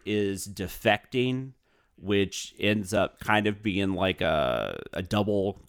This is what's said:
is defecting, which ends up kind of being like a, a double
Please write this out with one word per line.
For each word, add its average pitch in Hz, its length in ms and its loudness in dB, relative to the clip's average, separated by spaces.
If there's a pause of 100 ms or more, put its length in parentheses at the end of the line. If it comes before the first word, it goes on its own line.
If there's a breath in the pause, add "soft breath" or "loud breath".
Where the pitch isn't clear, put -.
is 101 380 -2
defecting, 123 1080 -2 (420)
which 101 640 0
ends 104 340 0
up 98 240 2
kind 107 300 2
of 104 160 -4
being 95 300 0
like 92 260 0
a, 62 600 0 (120)
a 95 100 -6
double 101 680 -2